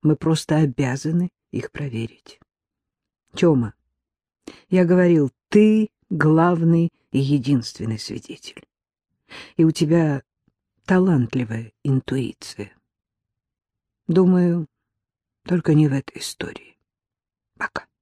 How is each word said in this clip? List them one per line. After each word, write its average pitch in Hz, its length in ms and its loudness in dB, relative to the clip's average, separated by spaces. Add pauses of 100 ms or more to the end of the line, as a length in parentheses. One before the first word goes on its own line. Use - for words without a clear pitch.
Мы 151 140 2
просто 156 420 -2
обязаны 151 720 -2 (200)
их - 200 -8
проверить. 117 680 -12 (920)
Тёма, 131 400 0 (960)
я 180 160 2
говорил, 175 460 4 (180)
ты 214 400 4 (200)
главный 165 840 2 (180)
и 135 80 -2
единственный 131 800 -2
свидетель. - 720 -16 (920)
И 165 60 4
у 160 80 4
тебя 156 520 0 (600)
талантливая 123 840 0 (120)
интуиция. - 920 -6 (1300)
Думаю, 175 600 2 (760)
только 165 300 0
не 151 140 4
в 139 60 -2
этой - 260 -8
истории. - 580 -16 (800)
Пока. - 300 -12 (140)